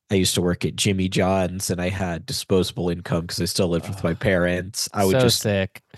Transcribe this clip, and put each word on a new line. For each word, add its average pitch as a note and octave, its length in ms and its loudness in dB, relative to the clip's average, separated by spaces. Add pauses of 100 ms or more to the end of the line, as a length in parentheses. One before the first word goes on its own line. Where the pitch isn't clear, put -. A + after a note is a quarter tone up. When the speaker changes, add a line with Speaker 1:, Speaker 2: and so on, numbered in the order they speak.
(100)
Speaker 1:
I G#2+ 40 2
used F#2 220 2
to - 60 2
work F2 220 0
at F2 100 -4
Jimmy F#2+ 360 0
John's, F#2 580 0
and F2 140 -2
I F2+ 80 -2
had F#2 340 -4
disposable - 640 0
income F2 380 -2
'cause - 160 -4
I - 20 0
still F2 240 0
lived E2 220 -2
with G2 120 -8
my F2 100 0
Speaker 2:
Ugh. F2 60 -4
Speaker 1:
parents. F2+ 760 0
I G2+ 100 2
would F#2+ 80 4
Speaker 2:
So C3 80 4
Speaker 1:
just A#2 200 4
Speaker 2:
sick. G2 420 0 (160)